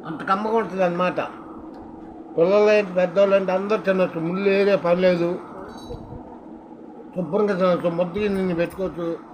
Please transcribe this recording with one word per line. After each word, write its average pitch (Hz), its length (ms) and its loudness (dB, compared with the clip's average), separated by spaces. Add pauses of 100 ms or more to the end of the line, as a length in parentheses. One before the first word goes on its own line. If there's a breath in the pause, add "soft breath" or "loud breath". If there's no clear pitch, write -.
అంత 160 220 -10
కమ్మగా 214 280 0
ఉంటుంది 190 260 -2
అన్నమాట. 175 380 0 (1160)
పిల్లలేంటి, 208 560 4
పెద్దోళ్ళేంటి, 185 600 4
అందరూ 202 260 0
తినొచ్చు, 180 420 0
ముళ్ళు 185 280 0
ఏదే 196 280 4
పని 175 240 2
లేదు. 175 300 4 (1900)
శుభ్రంగా 190 380 0
తినొచ్చు, 175 340 2
ముద్దకి 180 400 -2
నిన్ను 190 260 0
పెట్టుకోవచ్చు 170 520 -4 (280)